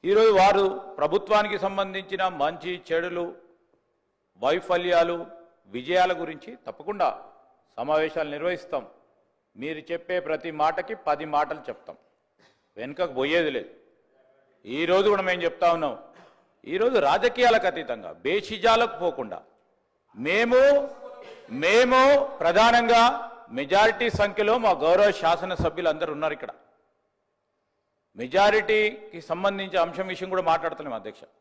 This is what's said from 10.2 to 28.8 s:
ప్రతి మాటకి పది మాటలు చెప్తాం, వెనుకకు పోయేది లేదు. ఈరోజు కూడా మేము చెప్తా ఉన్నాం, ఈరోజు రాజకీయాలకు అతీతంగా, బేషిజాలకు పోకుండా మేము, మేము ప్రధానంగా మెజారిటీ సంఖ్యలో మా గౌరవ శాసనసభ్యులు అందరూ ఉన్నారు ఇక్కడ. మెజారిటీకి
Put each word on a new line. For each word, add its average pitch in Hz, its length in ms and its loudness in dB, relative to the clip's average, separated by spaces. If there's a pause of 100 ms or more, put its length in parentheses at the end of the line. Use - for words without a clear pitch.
ప్రతి 156 240 -6 (100)
మాటకి 165 360 -2 (120)
పది 147 180 -4 (100)
మాటలు 147 320 -4
చెప్తాం, - 280 -16 (800)
వెనుకకు 143 440 -6
పోయేది 156 360 0
లేదు. - 160 -8 (920)
ఈరోజు 165 480 0
కూడా 196 180 0
మేము 180 160 -2
చెప్తా 170 200 0 (100)
ఉన్నాం, 147 200 -4 (680)
ఈరోజు 220 320 0 (100)
రాజకీయాలకు 233 640 2
అతీతంగా, 117 400 -10 (160)
బేషిజాలకు 220 760 0
పోకుండా 117 380 -6 (760)
మేము, 214 460 0 (1000)
మేము 247 380 4 (400)
ప్రధానంగా 226 600 6 (560)
మెజారిటీ 208 520 2 (100)
సంఖ్యలో 208 360 2 (100)
మా 202 80 4 (120)
గౌరవ 185 240 6 (140)
శాసనసభ్యులు 175 720 -2
అందరూ 156 240 -6
ఉన్నారు 151 200 -4
ఇక్కడ. - 160 -14 (1600)
మెజారిటీకి 208 1120 0